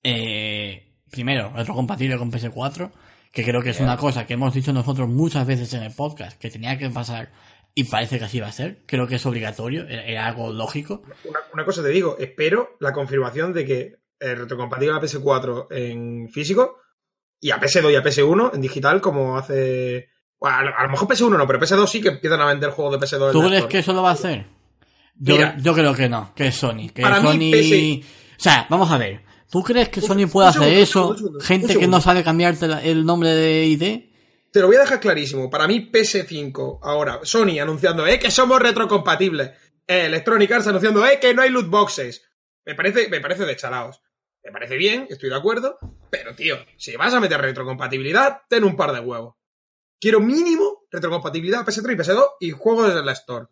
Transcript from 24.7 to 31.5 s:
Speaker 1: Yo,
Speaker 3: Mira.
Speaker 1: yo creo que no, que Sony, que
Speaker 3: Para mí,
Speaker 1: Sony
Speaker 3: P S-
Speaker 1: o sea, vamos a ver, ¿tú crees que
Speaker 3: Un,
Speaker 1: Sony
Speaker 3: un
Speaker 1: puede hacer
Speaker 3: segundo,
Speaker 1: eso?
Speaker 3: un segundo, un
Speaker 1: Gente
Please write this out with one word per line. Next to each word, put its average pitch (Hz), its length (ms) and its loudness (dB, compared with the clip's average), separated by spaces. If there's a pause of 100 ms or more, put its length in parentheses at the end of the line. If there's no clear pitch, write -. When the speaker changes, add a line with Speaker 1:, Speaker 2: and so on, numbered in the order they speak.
Speaker 1:
Yo, 143 220 2
Speaker 3:
Mira. 151 200 2
Speaker 1:
yo 156 160 2
creo 151 220 4
que 127 140 0
no, 110 260 -6
que 135 160 0
Sony, 113 420 -4
que - 80 -6
Speaker 3:
Para 202 200 4
mí, 151 80 4
Speaker 1:
Sony 160 220 2
Speaker 3:
P 147 100 8
S- 156 460 2 (300)
Speaker 1:
o - 60 -12
sea, 139 260 4
vamos 170 220 4
a 143 60 4
ver, 107 240 -4 (280)
¿tú 180 140 -2
crees 240 260 2
que - 120 -6
Speaker 3:
Un, 214 60 -2
Speaker 1:
Sony 196 160 2
Speaker 3:
un 180 60 2
Speaker 1:
puede 190 200 8
hacer 151 140 4
Speaker 3:
segundo, 170 200 8
Speaker 1:
eso? 180 260 4
Speaker 3:
un 214 80 -2
segundo, 170 220 -8
un 139 60 -10
Speaker 1:
Gente 196 220 2